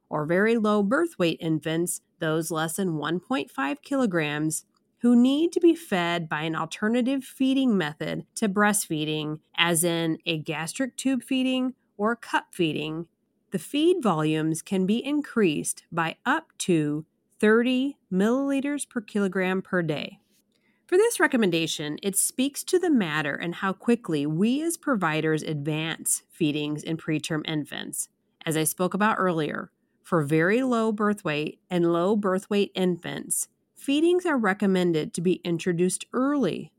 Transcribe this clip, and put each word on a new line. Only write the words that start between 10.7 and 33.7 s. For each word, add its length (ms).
tube 280
feeding 500
or 180
cup 360
feeding, 560
the 80
feed 420
volumes 600
can 240
be 180
increased 880
by 240
up 220
to 460
thirty 580
milliliters 760
per 140
kilogram 600
per 200
day. 380
For 100
this 240
recommendation, 840
it 120
speaks 500
to 120
the 120
matter 460
and 200
how 180
quickly 520
we 360
as 160
providers 640
advance 840
feedings 540
in 140
preterm 500
infants. 640
As 100
I 80
spoke 300
about 240
earlier, 540
for 220
very 400
low 280
birth 320
weight 360
and 240
low 220
birth 340
weight 260
infants, 720